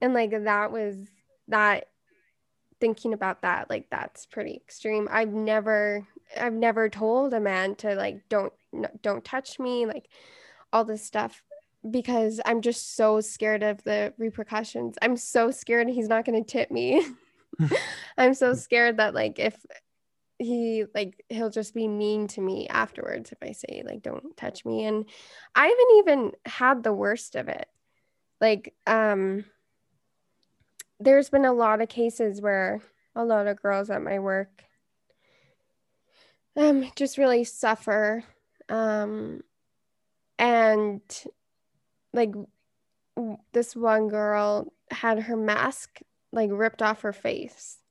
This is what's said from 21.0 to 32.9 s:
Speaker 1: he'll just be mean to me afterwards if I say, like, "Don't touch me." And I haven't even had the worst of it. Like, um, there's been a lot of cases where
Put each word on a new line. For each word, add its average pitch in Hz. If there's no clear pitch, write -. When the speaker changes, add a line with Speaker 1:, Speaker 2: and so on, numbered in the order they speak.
Speaker 1:
he'll 226
just 214
be 226
mean 208
to -
me 190
afterwards -
if -
I -
say, -
like, 98
"Don't 262
touch -
me." 226
And 214
I 277
haven't 480
even 285
had 254
the 226
worst 202
of -
it. -
Like, 214
um, 202
there's 269
been 277
a 254
lot 220
of 226
cases 226
where 202